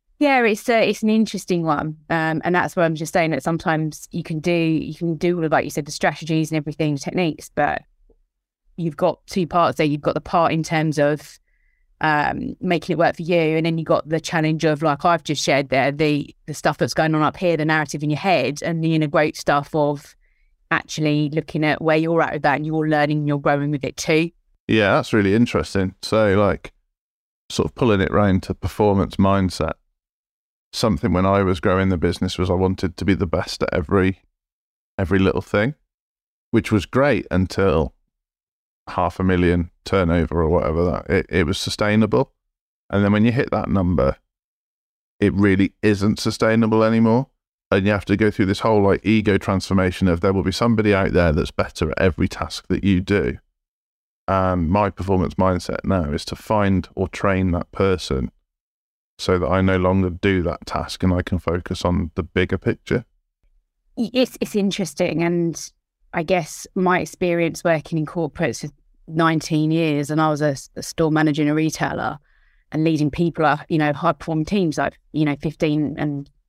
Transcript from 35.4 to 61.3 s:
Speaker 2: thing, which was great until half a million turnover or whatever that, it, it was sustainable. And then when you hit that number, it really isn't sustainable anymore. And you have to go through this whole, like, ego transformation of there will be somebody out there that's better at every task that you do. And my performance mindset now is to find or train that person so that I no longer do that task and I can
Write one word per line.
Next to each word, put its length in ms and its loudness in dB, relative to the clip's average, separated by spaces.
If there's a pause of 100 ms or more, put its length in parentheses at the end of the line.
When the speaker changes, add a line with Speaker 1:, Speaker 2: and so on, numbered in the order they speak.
Speaker 2:
thing, 340 0 (760)
which 200 2
was 140 2
great 440 0
until 640 0 (920)
half 320 -2
a 40 -2
million 480 2 (120)
turnover 580 0
or 60 0
whatever 380 0
that, 240 -4
it, 180 0
it 180 0
was 120 -2
sustainable. 760 0 (580)
And 140 0
then 80 2
when 140 4
you 80 2
hit 180 -2
that 180 -2
number, 460 0 (1040)
it 140 2
really 480 4
isn't 380 2
sustainable 640 2
anymore. 440 2 (440)
And 140 2
you 60 2
have 140 -2
to 120 2
go 140 2
through 160 0
this 120 -2
whole, 220 2
like, 240 2
ego 320 2
transformation 680 0
of 120 2
there 140 2
will 100 0
be 80 0
somebody 420 2
out 200 2
there 180 4
that's 200 0
better 400 -4
at 80 -4
every 280 0
task 400 -10
that 160 -2
you 180 2
do. 360 -2 (880)
And 420 0
my 200 2
performance 460 -2
mindset 480 -2
now 280 0
is 140 -4
to 100 -10
find 600 0
or 120 -2
train 440 0
that 200 -4
person 600 -2 (840)
so 220 0
that 80 0
I 140 2
no 160 4
longer 320 2
do 340 0
that 220 -4
task 380 -6
and 100 2
I 80 0
can 180 -4